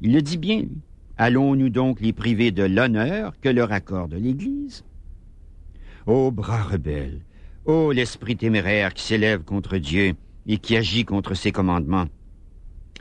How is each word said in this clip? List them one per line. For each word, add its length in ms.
Il 100
le 80
dit 160
bien, 240
lui. « 220
Allons-nous 540
donc 320
les 100
priver 380
de 120
l'honneur 800
que 80
leur 240
accorde 400
l'Église ? » 720
Ô 240
bras 320
rebelle, 580
ô 280
l'esprit 440
téméraire 560
qui 100
s'élève 420
contre 340
Dieu 340
et 120
qui 180
agit 300
contre 260
ses 180
commandements. 580